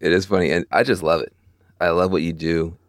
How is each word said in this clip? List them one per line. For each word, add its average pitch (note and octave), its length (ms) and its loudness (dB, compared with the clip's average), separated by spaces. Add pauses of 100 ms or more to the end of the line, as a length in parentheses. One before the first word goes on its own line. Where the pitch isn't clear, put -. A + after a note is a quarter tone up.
it E2 100 0
is F#2 140 2
funny, F#2 260 0
and E2+ 200 0
I G2+ 120 2
just A2 200 0
love D#2+ 180 2
it. - 100 -8 (480)
I F2 100 2
love F2+ 220 2
what E2 120 0
you E2 100 -2
do, E2 420 -2 (140)